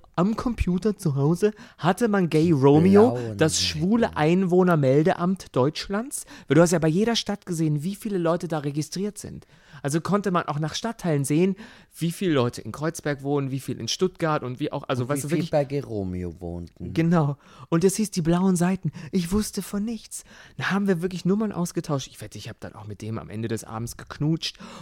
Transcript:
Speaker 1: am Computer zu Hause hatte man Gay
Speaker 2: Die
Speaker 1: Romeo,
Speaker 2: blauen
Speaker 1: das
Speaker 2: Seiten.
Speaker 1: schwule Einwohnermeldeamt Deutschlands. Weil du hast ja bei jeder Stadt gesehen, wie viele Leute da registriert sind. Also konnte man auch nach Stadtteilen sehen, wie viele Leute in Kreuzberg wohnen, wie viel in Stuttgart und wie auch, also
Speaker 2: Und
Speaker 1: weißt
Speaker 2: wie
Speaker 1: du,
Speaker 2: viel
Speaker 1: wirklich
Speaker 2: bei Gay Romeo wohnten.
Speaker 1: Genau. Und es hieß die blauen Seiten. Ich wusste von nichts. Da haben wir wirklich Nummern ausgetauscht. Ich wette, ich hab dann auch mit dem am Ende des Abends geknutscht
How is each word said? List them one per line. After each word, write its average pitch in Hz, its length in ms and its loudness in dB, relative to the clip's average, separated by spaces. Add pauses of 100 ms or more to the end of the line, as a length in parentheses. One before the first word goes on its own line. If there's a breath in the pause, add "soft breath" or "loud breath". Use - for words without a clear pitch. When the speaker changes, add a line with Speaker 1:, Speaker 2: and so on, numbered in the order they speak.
(160)
Speaker 1:
am 196 200 2
Computer 208 600 -2
zu 143 200 0
Hause 170 360 2 (240 loud breath)
hatte 190 320 0
man 196 220 2
Gay 156 160 4
Speaker 2:
Die 175 60 4
Speaker 1:
Romeo, 170 600 8
Speaker 2:
blauen 113 240 -6
Speaker 1:
das 104 220 2
Speaker 2:
Seiten. 95 80 0 (140)
Speaker 1:
schwule 220 360 2 (580)
Einwohnermeldeamt 156 800 2
Deutschlands. 196 720 -2 (240 loud breath)
Weil 135 80 2
du 165 60 10
hast 170 100 4
ja 175 60 4
bei 160 100 2
jeder 214 280 2
Stadt - 300 -6
gesehen, 156 360 -2
wie 190 120 -6
viele 208 240 -6
Leute 170 300 0
da 160 100 -4
registriert 151 600 -6
sind. - 280 -14 (360 loud breath)
Also 147 180 -2
konnte 196 300 0
man 175 160 0
auch 147 120 -4
nach 156 160 -4
Stadtteilen 160 500 -2
sehen, 175 320 2 (420 loud breath)
wie 170 120 -2
viele 175 220 -2
Leute 120 300 0
in 110 100 -10
Kreuzberg 147 500 -6
wohnen, 139 280 -2
wie 135 100 -6
viel - 180 -8
in 113 100 -8
Stuttgart 165 540 -2
und 123 160 -8
wie 147 140 -4
auch, 143 160 -6
also 127 140 -2
Speaker 2:
Und 120 80 -4
Speaker 1:
weißt 143 80 -2
Speaker 2:
wie 135 40 -6
Speaker 1:
du, 151 60 -8
Speaker 2:
viel 156 100 0
Speaker 1:
wirklich 170 120 -4
Speaker 2:
bei 147 140 2
Gay 139 160 -4
Romeo 92 600 -6
wohnten. 87 540 -10
Speaker 1:
Genau. 160 420 2 (320 loud breath)
Und 165 160 2
es 190 120 2
hieß 214 140 -2
die 180 120 -4
blauen 180 340 2
Seiten. 175 360 0 (200 loud breath)
Ich 175 180 -2
wusste 208 300 -2
von 202 240 -6
nichts. - 400 -10 (320 loud breath)
Da - 140 -4
haben 202 160 0
wir 175 160 2
wirklich 180 240 -6
Nummern 208 260 0
ausgetauscht. 165 560 -4
Ich - 140 -20
wette, 107 160 -14
ich 107 100 -12
hab 110 120 -14
dann - 140 -14
auch 104 120 -16
mit 104 160 -12
dem 110 160 -6
am - 100 -8
Ende 110 200 -6
des 110 160 -4
Abends 113 340 -10
geknutscht - 600 -4 (240 loud breath)